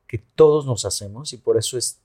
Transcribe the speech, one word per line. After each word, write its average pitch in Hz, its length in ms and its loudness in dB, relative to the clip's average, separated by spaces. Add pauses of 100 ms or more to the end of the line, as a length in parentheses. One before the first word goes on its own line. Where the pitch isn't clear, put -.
que 113 100 -8
todos 151 480 4
nos 120 200 -4
hacemos, 104 480 -10
y 123 40 -18
por 113 200 0
eso 113 200 -4
es - 280 -6